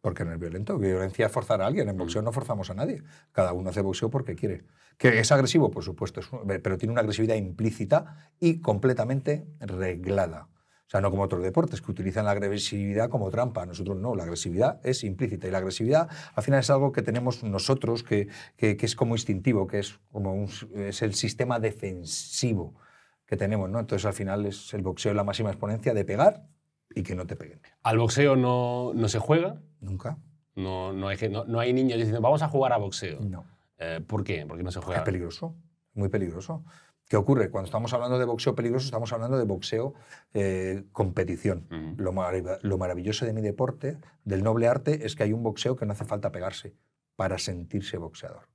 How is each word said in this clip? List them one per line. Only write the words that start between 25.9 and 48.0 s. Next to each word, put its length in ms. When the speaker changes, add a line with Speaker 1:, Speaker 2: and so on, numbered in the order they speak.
Speaker 1:
de 100
pegar 400
y 80
que 140
no 100
te 100
peguen. 240
Speaker 2:
¿Al 160
boxeo 380
no, 580
no 140
se 100
juega? 420
Speaker 1:
Nunca. 380
Speaker 2:
No, 380
no 140
hay 100
ge-, 120
no, 160
no 140
hay 140
niños 240
diciendo, 240
"Vamos 220
a 40
jugar 260
a 40
boxeo". 440
Speaker 1:
No. 240
Speaker 2:
Eh, 260
¿por 180
qué? 220
¿Por 120
qué 60
no 80
se 80
juega? 200
Speaker 1:
Es 60
peligroso, 500
muy 140
peligroso. 540
¿Qué 100
ocurre? 340
Cuando 140
estamos 280
hablando 240
de 80
boxeo 300
peligroso, 300
estamos 280
hablando 240
de 60
boxeo, 500
eh, 580
competición. 800
Speaker 2:
Ujú. 320
Speaker 1:
Lo 120
marav-, 480
lo 160
maravilloso 480
de 80
mi 80
deporte, 560
del 200
noble 240
arte, 380
es 100
que 80
hay 100
un 100
boxeo 320
que 100
no 60
hace 140
falta 260
pegarse 420
para 220
sentirse 600
boxeador. 580